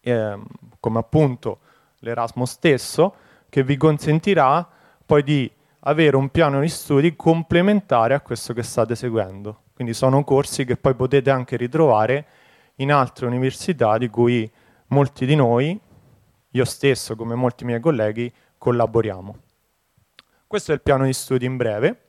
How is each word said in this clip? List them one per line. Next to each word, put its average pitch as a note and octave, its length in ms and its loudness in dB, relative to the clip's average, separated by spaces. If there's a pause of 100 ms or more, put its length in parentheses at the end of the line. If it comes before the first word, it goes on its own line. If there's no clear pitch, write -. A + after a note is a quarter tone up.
ehm, G#2+ 460 -4 (320)
come A2+ 220 -2
appunto B2+ 580 0 (400)
l'Erasmus A#2 540 -6
stesso, D#3+ 600 0 (340)
che C#3 160 0
vi C#3 120 0
consentirà D#3 880 2 (380)
poi D3 200 4
di C#3 260 0 (300)
avere D3+ 360 2
un C3+ 140 0
piano C#3+ 300 2
di D#3 80 0
studi D#3 460 0
complementare E3 1000 2
a D3 60 -2
questo - 320 -10
che A#2 100 -6
state A#2 320 -2
seguendo. G#2+ 680 -6 (120)
Quindi A#2 200 -6
sono C3+ 300 2
corsi C#3 400 0
che B2 120 -4
poi C3+ 180 0
potete C3 360 0
anche B2+ 260 -2
ritrovare B2 680 0 (500)
in C#3 160 0
altre C3 340 0
università B2 720 -2
di A#2+ 120 -2
cui A#2 420 0 (380)
molti C3+ 360 0
di C#3 100 2
noi, C#3 440 0 (720)
io B2+ 140 0
stesso - 500 -2
come A#2 200 -8
molti A#2+ 300 -4
miei A#2+ 160 -4
colleghi, A#2 520 -2 (260)
collaboriamo. A2+ 800 -2 (1080)
Questo - 260 -4
è - 20 2
il C#3 60 -6
piano C3+ 240 2
di C3 80 0
studi C3 320 -4
in C3 120 -4
breve. A#2+ 520 -2